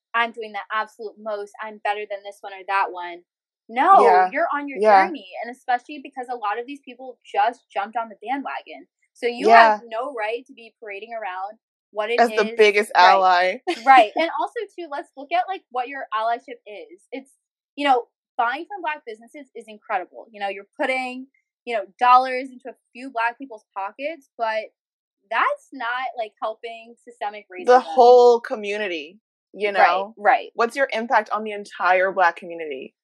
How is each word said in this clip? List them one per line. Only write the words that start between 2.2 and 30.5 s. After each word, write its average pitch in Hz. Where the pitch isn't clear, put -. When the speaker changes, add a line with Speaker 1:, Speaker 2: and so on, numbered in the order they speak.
Speaker 1:
this 202
one 202
or 190
that 196
one." 175
No, 277
Speaker 2:
Yeah. 185
Speaker 1:
you're 302
on 285
your 269
Speaker 2:
Yeah. 202
Speaker 1:
journey. 196
And 240
especially 254
because 262
a 247
lot 214
of 240
these 277
people 247
just 226
jumped 214
on 226
the 196
bandwagon. 240
So -
you 240
Speaker 2:
Yeah. 226
Speaker 1:
have 214
no 240
right 226
to 269
be 220
parading 214
around 202
what 208
it 233
Speaker 2:
As 233
the 220
Speaker 1:
is. 233
Speaker 2:
biggest 208
Speaker 1:
Right. 185
Speaker 2:
ally. 185
<laughs> 240
Speaker 1:
Right. 254
And 320
also, 370
too, 339
let's 294
look 269
at, 349
like, 381
what 247
your 277
allyship 233
is. 180
It's, 262
you 285
know, 247
buying 262
from 403
Black 302
businesses 240
is 233
incredible. 214
You 208
know, 202
you're 196
putting, 262
you 240
know, 196
dollars 254
into 247
a 220
few 262
Black 226
people's 262
pockets, 269
but 220
that's 349
not, 254
like, 220
helping 226
systemic 214
racism. 180
Speaker 2:
The 254
whole 240
community, 202
you 196
Speaker 1:
Right, 202
Speaker 2:
know? 185
Speaker 1:
right. 190